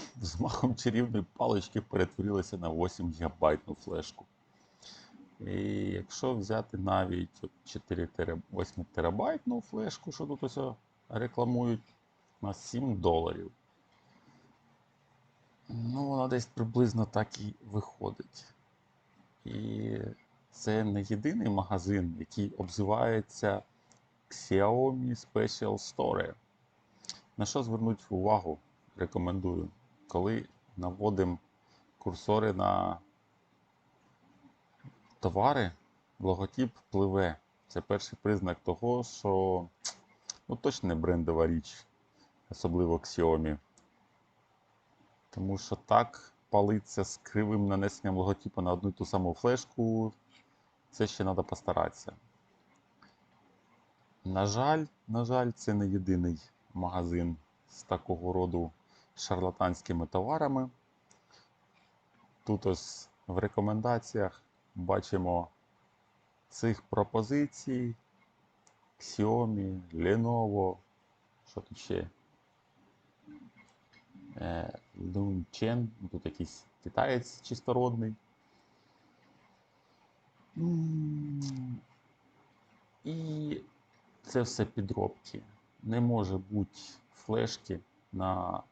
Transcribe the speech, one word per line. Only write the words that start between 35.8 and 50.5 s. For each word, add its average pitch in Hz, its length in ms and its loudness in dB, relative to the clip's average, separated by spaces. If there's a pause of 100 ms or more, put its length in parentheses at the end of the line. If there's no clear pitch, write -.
логотип 95 580 0 (120)
пливе. 95 460 2 (320)
Це 87 120 -6
перший - 420 -4
признак 92 380 0
того, 120 440 -2
що, 95 640 0 (800)
ну, 127 80 -4
точно 123 320 -2
не 87 60 2
брендова 82 520 4
річ, - 400 -2 (640)
особливо 87 460 2
Xiaomi. 80 640 2 (1700)
Тому 95 280 -4
що - 180 -6
так - 560 2 (180)
палиться 101 540 4
з - 180 -6
кривим 104 460 2
нанесенням 98 480 0
логотипу 92 460 0
на 90 100 2
одну 92 180 0
й - 20 -4
ту - 140 -6
саму 90 280 0
флешку, 113 800 0 (800)